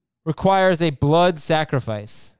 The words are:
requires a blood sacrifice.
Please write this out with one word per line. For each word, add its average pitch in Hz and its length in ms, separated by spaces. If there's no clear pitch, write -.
requires 185 560
a 165 120
blood 160 480
sacrifice. 127 1000